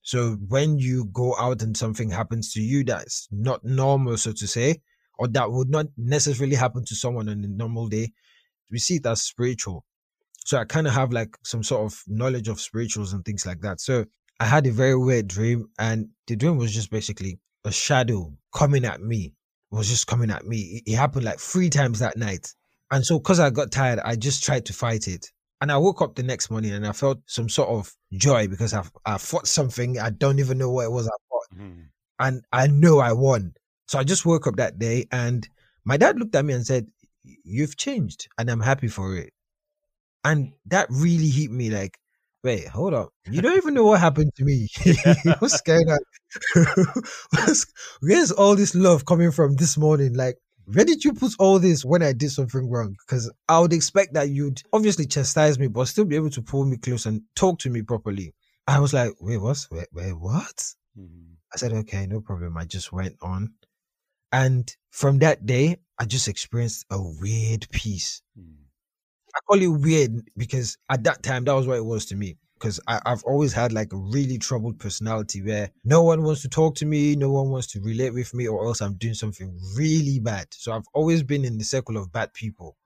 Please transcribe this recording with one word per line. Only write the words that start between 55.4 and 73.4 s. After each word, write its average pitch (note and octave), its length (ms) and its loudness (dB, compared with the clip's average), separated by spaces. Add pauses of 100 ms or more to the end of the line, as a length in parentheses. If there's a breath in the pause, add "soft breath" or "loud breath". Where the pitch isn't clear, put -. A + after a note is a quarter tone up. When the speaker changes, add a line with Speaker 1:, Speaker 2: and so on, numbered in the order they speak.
Speaker 1:
me, C3+ 80 2
but A#2+ 180 0
still G#3 200 2
be D3 100 0
able D#3 140 0
to B2+ 120 -6
pull C#3 240 -2
me B2+ 120 0
close A#2+ 280 -6
and G#2+ 180 -2 (120)
talk F#3 240 2
to C3 100 -6
me A#2+ 120 -2
properly. G#2 520 -6 (340)
I C#3 120 4
was C#3+ 140 2
like, A#2+ 260 0
"Wait, G#2+ 180 -4
what's, B2 340 -4
wait, E2+ 200 -10
wait, F2+ 220 -8
what?" G2 420 -4 (420)
Speaker 2:
Mm-hmm. E2+ 360 -20 (200)
Speaker 1:
I - 40 -10
said, A#2 160 -4
"Okay, G#2+ 340 -4
no G#2 140 -4
problem." E2+ 360 -8
I E2 80 -8
just F#2 280 -12
went F#2 280 -6
on. F#2 320 -6 (800)
And C3 420 0 (180)
from C#3 280 2
that D3+ 260 2
day, C3+ 320 2 (220)
I A2+ 60 -2
just A#2+ 220 -4
experienced A2+ 640 -6
a G2 120 -4
weird G#2+ 720 -4
peace. - 500 -6 (180)
Speaker 2:
Mm. D#2+ 160 -20 (800)
Speaker 1:
I C#3+ 120 -4
call G3+ 140 6
it F#3 60 2
weird C#3+ 560 2 (140)
because A#2+ 400 -6 (120)
at B2 140 -2
that D3+ 200 0
time, B2+ 220 -4
that C#3+ 80 2
was C3 140 2
what B2+ 100 0
it A2 80 -6
was A2 220 -4
to F#2+ 80 -10
me. G2 220 -8 (220)
'Cause G#2 280 -6
I, A#2 180 -2
I've B2 180 -2
always C#3 300 0